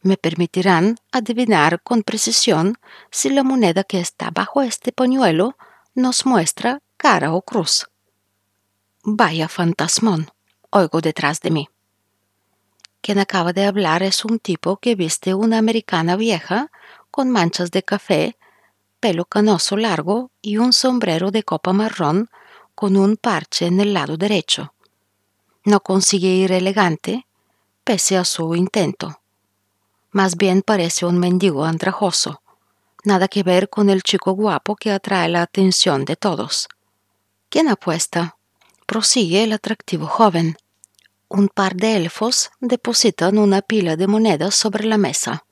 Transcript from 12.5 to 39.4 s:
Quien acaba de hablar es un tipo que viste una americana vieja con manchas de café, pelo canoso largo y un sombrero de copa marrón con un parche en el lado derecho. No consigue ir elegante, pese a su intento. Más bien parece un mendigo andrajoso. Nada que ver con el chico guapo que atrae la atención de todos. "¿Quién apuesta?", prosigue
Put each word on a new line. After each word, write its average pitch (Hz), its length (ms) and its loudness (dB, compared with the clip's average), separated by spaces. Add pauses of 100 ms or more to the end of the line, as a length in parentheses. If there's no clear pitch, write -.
Quien 202 160 0
acaba 180 340 0
de 196 140 0
hablar 185 360 0
es 190 220 -2
un 226 140 -2
tipo 180 400 -4
que 240 160 0
viste 185 400 -2
una 220 240 2
americana 190 580 0
vieja 220 540 -2 (400)
con 262 200 -2
manchas 175 400 0
de 196 120 0
café, 190 560 -2 (600)
pelo 180 260 -2
canoso 208 500 2
largo 208 540 -2 (100)
y 208 160 -4
un 247 160 2
sombrero 202 580 0
de 214 120 -2
copa 180 320 -2
marrón 202 560 0 (440)
con 196 220 0
un 202 220 4
parche 175 480 -4
en 180 140 2
el 208 120 2
lado 151 240 -2
derecho. 185 560 -2 (920)
No 208 160 4
consigue 190 480 0
ir 185 240 2
elegante, 185 760 -2 (580)
pese 196 320 0
a 180 80 2
su 165 300 -4
intento. 175 640 -2 (960)
Más 190 240 0
bien 185 260 2
parece 180 440 0
un 175 120 2
mendigo 175 460 2
andrajoso. 165 760 -2 (640)
Nada 190 240 2
que 202 160 -2
ver 185 260 2
con 202 200 2
el 190 120 2
chico 190 300 -2
guapo 202 420 -2
que - 160 -6
atrae 190 380 -2
la 170 120 0
atención 175 640 0
de 135 120 -4
todos. - 520 -4 (800)
"¿Quién 320 200 2
apuesta?", 170 680 -2 (500)
prosigue 214 580 2